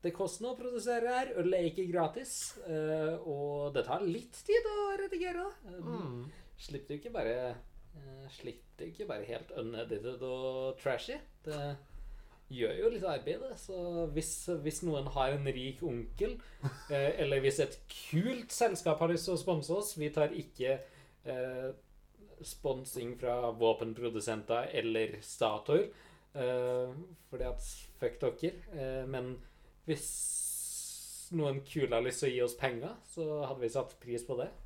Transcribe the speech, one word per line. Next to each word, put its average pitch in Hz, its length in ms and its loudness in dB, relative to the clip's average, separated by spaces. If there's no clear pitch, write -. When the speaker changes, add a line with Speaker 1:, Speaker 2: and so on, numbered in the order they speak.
Speaker 1:
det 175 100 0
koster 196 300 -2
noe 254 100 -2
å 247 40 -12
produsere 240 500 0
her. 254 320 2
Øl 180 160 6
er 175 140 6
ikke 185 200 0
gratis, 175 440 2
eh, 156 460 2
og 143 500 0
det 123 120 4
tar 160 180 2
litt 190 400 -2
tid 453 240 6
å 415 320 0
redigere 359 480 -2
det. 208 240 -12
Eh, 180 80 -10
Speaker 2:
Mm. 151 500 -6
Speaker 1:
slipper 139 320 -10
du 147 100 -4
ikke 233 140 -10
bare, 123 440 0
eh, 135 320 -14
slipper - 500 -14
du - 80 -8
ikke 208 220 -10
bare 104 160 -4
helt 117 260 -8
unedited 117 720 -4
og 131 560 -2
trashy. 139 380 -2
Det 143 340 -4
gjør 123 280 0
jo 214 120 4
litt 214 120 -4
arbeid, 175 380 -2
det. 254 180 -8
Så 175 540 -2
hvis, - 340 -2
hvis 151 220 -2
noen 147 240 0
har 135 220 4
en 143 160 0
rik 131 360 -2
onkel, 165 540 -2
Speaker 2:
<laughs> - 280 -4
Speaker 1:
eh, 143 300 4
eller 139 200 4
hvis 131 200 4
et 139 180 2
kult 233 640 0
selskap 175 480 4
har 165 80 6
lyst 165 160 2
til 185 100 2
å 170 60 0
sponse 160 300 2
oss, 202 260 0
vi 151 140 0
tar 151 180 6
ikke, 135 500 0
eh, 131 480 -4
sponsing 131 720 -2
fra 123 360 2
våpenprodusenter 113 1200 4
eller 113 480 2
Statoil, 120 680 4
eh, 127 580 2
fordi 127 140 -2
at 123 180 -2
fuck 120 220 0
dere. 151 320 2
Eh, 131 320 -2
men 127 320 -4
hvis - 1500 -4
noen 143 320 2
kule 131 300 2
har 117 80 6
lyst 127 180 0
til 143 100 4
å 123 40 -2
gi 123 80 4
oss 120 140 2
penger, 131 380 -2
så 151 420 -2
hadde 131 140 -4
vi 120 80 2
satt 127 320 0
pris 120 240 -4
på 131 120 -2
det. 147 140 -2